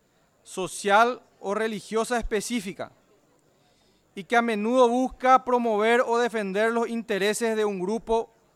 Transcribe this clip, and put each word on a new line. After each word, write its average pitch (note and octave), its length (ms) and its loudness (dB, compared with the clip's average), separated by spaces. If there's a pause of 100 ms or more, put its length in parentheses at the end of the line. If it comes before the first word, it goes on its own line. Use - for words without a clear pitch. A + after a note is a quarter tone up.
(440)
social G3+ 760 0 (180)
o G3 140 -4
religiosa A3 640 -4
específica, G3+ 760 -6 (1200)
y G3 120 -14
que A#3 100 0
a A#3 60 4
menudo A#3 480 2
busca B3+ 560 2
promover A#3 560 2
o A#3 160 0
defender A3 560 -2
los A#3 160 -2
intereses A3 680 -2
de A3 80 0
un G3+ 160 -2
grupo A3 500 -2 (260)